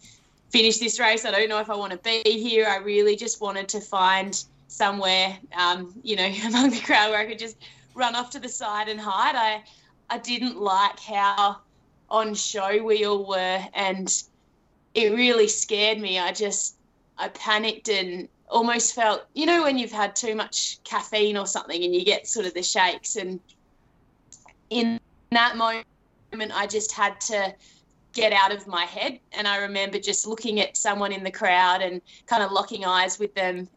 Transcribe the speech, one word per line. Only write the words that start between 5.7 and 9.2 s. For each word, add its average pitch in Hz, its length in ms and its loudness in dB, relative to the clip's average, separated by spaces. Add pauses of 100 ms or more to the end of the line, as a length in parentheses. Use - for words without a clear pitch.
you 214 100 -2
know, 190 240 0
<laughs> 214 80 -4
among 247 240 4
the 240 100 -2
crowd 220 300 4
where 214 80 2
I 214 80 -2
could 220 140 -10
just 226 160 -10 (380)
run 240 200 -2
off 247 160 -4
to 285 80 -12
the 254 100 -10
side 214 400 -4
and 214 120 -6
hide. 214 340 0